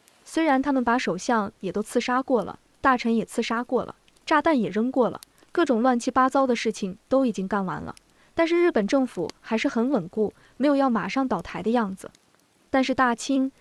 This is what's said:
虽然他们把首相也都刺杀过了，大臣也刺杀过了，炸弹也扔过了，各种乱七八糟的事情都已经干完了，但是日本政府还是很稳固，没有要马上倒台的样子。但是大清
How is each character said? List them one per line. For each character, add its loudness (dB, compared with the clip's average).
虽 -2
然 4
他 -2
们 0
把 0
首 -2
相 -2
也 -6
都 -2
刺 -4
杀 -2
过 0
了， -10
大 4
臣 0
也 0
刺 -4
杀 -4
过 -2
了， -12
炸 2
弹 4
也 0
扔 -2
过 2
了， -10
各 2
种 2
乱 4
七 -4
八 4
糟 2
的 2
事 -2
情 -6
都 2
已 0
经 -6
干 -2
完 -6
了， -12
但 2
是 2
日 4
本 2
政 2
府 -6
还 -4
是 0
很 -2
稳 -2
固， -2
没 2
有 4
要 2
马 -2
上 -2
倒 -4
台 -10
的 -2
样 0
子。 -16
但 4
是 0
大 2
清 -2